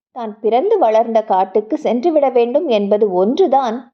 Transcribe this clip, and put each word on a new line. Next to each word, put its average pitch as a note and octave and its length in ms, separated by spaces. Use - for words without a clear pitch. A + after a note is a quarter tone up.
தான் A3+ 280
பிறந்து B3+ 380
வளர்ந்த A3+ 460
காட்டுக்கு G#3 540
சென்றுவிட C#4 520
வேண்டும் B3 380
என்பது G#3 440
ஒன்றுதான் B3 680